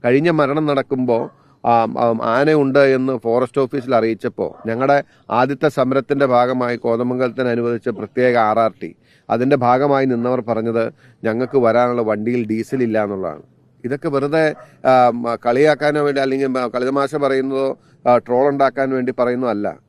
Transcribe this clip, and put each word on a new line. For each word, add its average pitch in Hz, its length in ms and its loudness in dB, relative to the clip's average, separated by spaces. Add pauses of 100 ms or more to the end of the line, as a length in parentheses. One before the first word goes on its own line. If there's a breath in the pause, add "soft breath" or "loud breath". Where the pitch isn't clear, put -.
കഴിഞ്ഞ 139 240 2
മരണം 151 360 0
നടക്കുമ്പോ, 131 640 -2 (340 soft breath)
ആ, 117 180 4
ആ, 117 400 -2
ആനയുണ്ട് 139 560 2
എന്ന് 131 380 2
ഫോറസ്റ്റ് 120 440 -2
ഓഫീസിൽ 127 340 -2
അറിയിച്ചപ്പോ 110 720 -2
ഞങ്ങളുടെ 135 380 0 (280 soft breath)
ആദ്യത്തെ 131 380 0
സമരത്തിന്റെ 135 560 0
ഭാഗമായി 123 520 0
കോതമംഗലത്തിന് 123 720 -2
അനുവദിച്ച 120 420 -2
പ്രത്യേക 120 460 -2
ആർ 110 240 2
ആർ 110 140 2 (100)
ടി, 85 120 -12 (340 soft breath)
അതിന്റെ 127 260 2
ഭാഗമായി 135 500 2
നിന്നവർ 123 360 0
പറഞ്ഞത് 113 520 -2 (300 soft breath)
ഞങ്ങൾക്ക് 123 340 0
വരാനുള്ള 120 440 2
വണ്ടിയിൽ 110 460 -2
ഡീസൽ 113 360 -2
ഇല്ല 110 200 0
എന്നുള്ളതാണ്. 92 380 -6 (440)
ഇതൊക്കെ 139 240 -6
വെറുതെ, 147 460 0 (300 loud breath)
ആ, 127 240 6
മ-, 117 260 -4 (100)
കളിയാക്കാനോ 147 580 2
വേണ്ടി 139 180 0
അല്ലെങ്കിൽ 135 260 -2
മ-, 127 200 -2
കളിതമാശ 135 480 -2
പറയുന്നതോ, 135 640 -2 (280 soft breath)
ആ, 123 100 6
ട്രോൾ 123 320 0
ഉണ്ടാക്കാൻ 135 400 0
വേണ്ടി 127 300 -2
പറയുന്നതോ 123 300 0
അല്ല. 104 280 -4 (120)